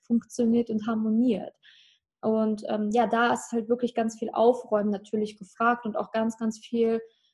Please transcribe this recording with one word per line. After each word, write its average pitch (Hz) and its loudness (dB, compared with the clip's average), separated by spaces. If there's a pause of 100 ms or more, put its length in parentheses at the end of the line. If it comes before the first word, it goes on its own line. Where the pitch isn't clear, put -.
funktioniert 233 0
und 214 -4
harmoniert. 220 0 (680)
Und, 220 0
ähm, 214 -2
ja, 233 4
da 233 2
ist - -6
halt 226 -2
wirklich 240 -2
ganz 226 -2
viel - -6
Aufräumen 220 2
natürlich 214 -4
gefragt 240 -2
und 208 -6
auch - -6
ganz, 226 -2
ganz 220 -4
viel, 226 -2 (340)